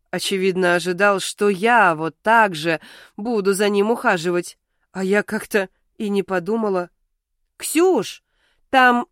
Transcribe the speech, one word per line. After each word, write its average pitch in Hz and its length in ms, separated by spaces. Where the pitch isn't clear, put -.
Очевидно, 185 640
ожидал, 185 440
что - 280
я 202 480
вот 156 260
так 220 320
же 156 260
буду 208 380
за 202 160
ним 202 200
ухаживать. 180 680
А 190 120
я 202 200
как-то 208 460
и 214 120
не 202 120
подумала. 190 680
"Ксюш, 330 680
там 247 420